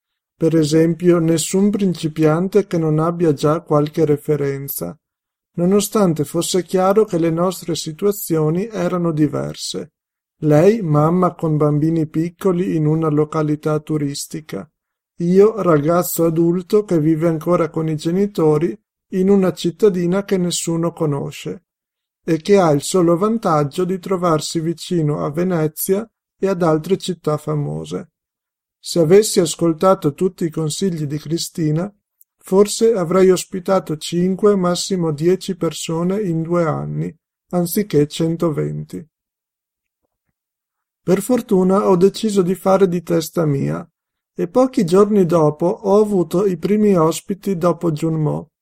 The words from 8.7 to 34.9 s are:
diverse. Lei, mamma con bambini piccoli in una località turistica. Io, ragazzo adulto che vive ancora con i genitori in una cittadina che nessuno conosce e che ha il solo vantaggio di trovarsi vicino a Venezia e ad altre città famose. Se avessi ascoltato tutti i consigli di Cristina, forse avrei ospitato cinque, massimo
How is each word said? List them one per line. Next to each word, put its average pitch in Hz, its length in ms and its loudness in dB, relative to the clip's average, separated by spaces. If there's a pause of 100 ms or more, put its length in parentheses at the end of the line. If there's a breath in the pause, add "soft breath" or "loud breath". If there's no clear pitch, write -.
diverse. 147 840 -4 (460)
Lei, 170 420 4
mamma 165 520 2
con 156 220 -2
bambini 151 500 0
piccoli 175 680 -2
in 151 80 0
una 156 240 0
località 151 720 -2
turistica. 151 920 -8 (500)
Io, 196 420 4
ragazzo 170 640 2
adulto 170 580 0
che 180 160 0
vive 156 260 0
ancora 165 440 0
con 160 180 -4
i 160 80 -2
genitori 175 840 0 (360)
in 190 160 2
una 190 220 4
cittadina 180 720 0
che 196 140 -2
nessuno 170 540 -2
conosce 151 720 -6 (600)
e 160 160 -2
che 202 160 4
ha 175 140 4
il 147 120 2
solo 175 340 2
vantaggio 180 680 0
di 185 140 -4
trovarsi 175 640 -2
vicino 160 640 -2
a 156 60 -4
Venezia 180 800 -2 (300)
e 190 80 -2
ad 190 160 0
altre 165 360 0
città 156 380 -4
famose. 151 760 -6 (680)
Se - 220 -4
avessi 196 400 4
ascoltato 170 760 0
tutti 185 300 -2
i 160 60 -2
consigli 160 560 -4
di 147 120 -6
Cristina, 160 760 -4 (440)
forse 202 560 2
avrei 185 400 4
ospitato 180 640 -2
cinque, 185 580 0
massimo 175 560 -2